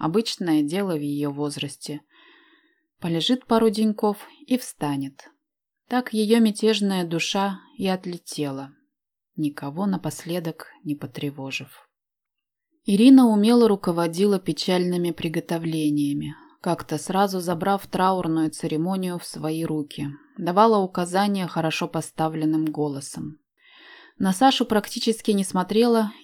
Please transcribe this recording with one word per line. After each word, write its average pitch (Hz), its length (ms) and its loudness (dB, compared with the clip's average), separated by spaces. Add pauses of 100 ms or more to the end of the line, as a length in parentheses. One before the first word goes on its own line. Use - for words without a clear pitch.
обычное 165 600 0
дело 180 340 -2
в 147 40 -4
ее 143 300 -4
возрасте. 147 720 -8 (960)
Полежит 170 480 0
пару 226 240 4
деньков 208 560 0 (220)
и 254 100 0
встанет. - 720 -6 (600)
Так 247 240 -2
ее 214 280 4
мятежная 202 640 2
душа 190 560 -2 (180)
и 196 80 -2
отлетела, 151 840 -6 (640)
никого 147 500 -4
напоследок 170 800 -6 (160)
не 147 140 -6
потревожив. 139 920 -10 (960)
Ирина 247 420 8
умело 226 420 6
руководила 185 680 2
печальными 180 720 -2
приготовлениями, 156 1200 -4 (260)
как-то 165 380 -4
сразу 190 420 0
забрав 180 460 -2
траурную 175 640 0
церемонию 175 680 -4
в - 60 -14
свои 160 400 -6
руки, 151 440 -6 (300)
давала 202 400 4
указания 185 680 0
хорошо 160 420 -2
поставленным 156 760 -2
голосом. 151 720 -6 (800)
На 190 140 2
Сашу 262 320 4
практически 220 680 -2
не 196 120 2
смотрела 214 680 2 (120)